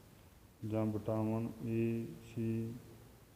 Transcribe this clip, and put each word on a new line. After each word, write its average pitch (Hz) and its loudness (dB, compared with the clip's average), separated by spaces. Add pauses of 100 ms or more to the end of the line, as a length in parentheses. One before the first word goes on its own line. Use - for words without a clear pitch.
(640)
ਜਾਂ 110 4
ਵਿਟਾਮਿਨ 110 2 (160)
ਏ, 113 2 (180)
ਸੀ, 113 -2 (640)